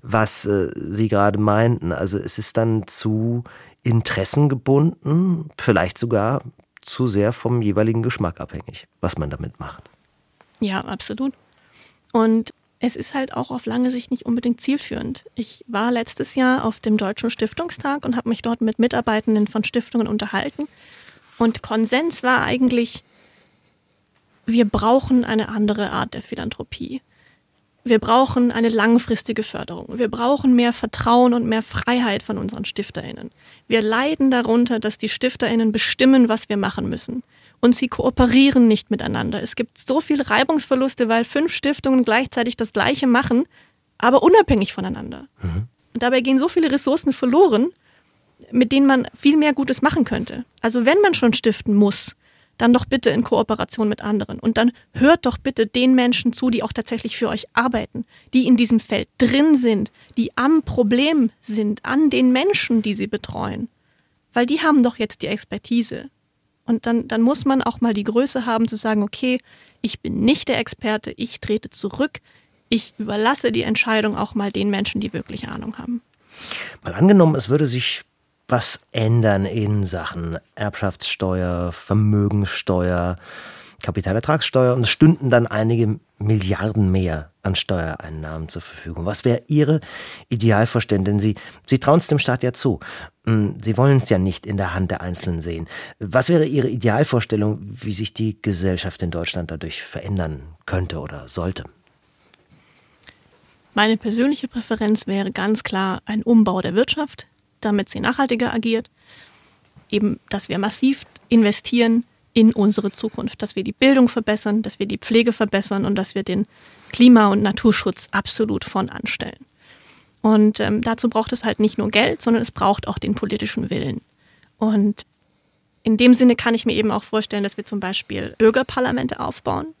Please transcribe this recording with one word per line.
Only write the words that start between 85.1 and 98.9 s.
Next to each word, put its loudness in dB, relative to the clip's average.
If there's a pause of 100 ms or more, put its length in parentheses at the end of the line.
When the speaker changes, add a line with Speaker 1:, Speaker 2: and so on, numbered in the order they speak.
Speaker 1:
dann 4
einige 0 (200)
Milliarden 0
mehr -2 (120)
an -2
Steuereinnahmen -6
zur -12
Verfügung. -10
Was -4
wäre -4
Ihre 2 (480)
Idealvorstellung? 0
Denn 0
Sie, 0 (300)
Sie 2
trauen 4
es 0
dem 2
Staat -2
ja -2
zu. -2 (440)
Hm, 0
Sie -2
wollen 6
es 0
ja 4
nicht -2
in -4
der -4
Hand -2
der -4
Einzelnen -6
sehen. -8 (320)
Was 0
wäre 4
Ihre 0
Idealvorstellung, 0
wie -10
sich -6
die -4
Gesellschaft -2